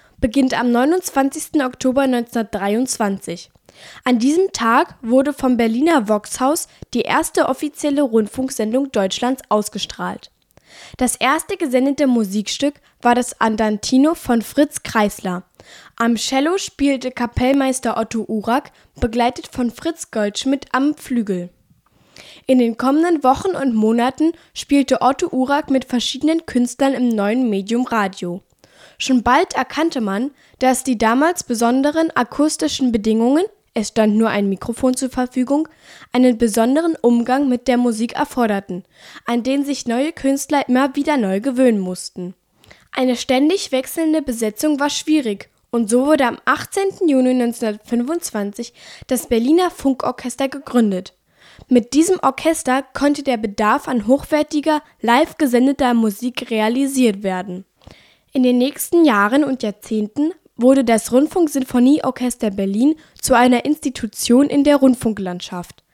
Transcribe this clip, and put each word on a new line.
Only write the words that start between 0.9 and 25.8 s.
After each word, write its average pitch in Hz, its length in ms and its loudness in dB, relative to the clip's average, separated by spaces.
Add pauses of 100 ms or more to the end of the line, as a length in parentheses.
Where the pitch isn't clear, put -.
Oktober 254 420 0
neunzehnhundertdreiundzwanzig. 214 1400 -4 (540)
An 247 160 2
diesem 320 340 2
Tag 240 480 0
wurde 262 320 2
vom 254 240 0
Berliner 233 500 2
Voxhaus 254 600 -2 (260)
die 240 80 0
erste - 460 0
offizielle 294 560 -2
Rundfunksendung 233 880 -2
Deutschlands 240 580 -2
ausgestrahlt. - 800 -6 (680)
Das 247 180 -2
erste 320 420 -2
gesendete 269 480 0
Musikstück 226 680 -2 (260)
war 240 140 2
das - 260 -4
Andantino 220 720 2
von 233 300 -2
Fritz - 400 0
Kreisler. 196 600 -2 (520)
Am 233 220 0
Cello 294 420 0
spielte 269 500 -2
Kapellmeister 254 880 -2
Otto 220 300 -4
Urak, 220 440 -4 (280)
begleitet 240 480 -2
von 240 240 -4
Fritz - 400 -8
Goldschmidt 226 600 -2
am 277 220 0
Flügel. 202 560 -4 (960)
In 262 140 4
den 233 180 2
kommenden 302 460 2
Wochen 262 320 2
und 269 180 -2
Monaten 233 600 2 (200)
spielte 277 480 0
Otto 277 300 0
Urak 277 400 -2
mit 262 140 0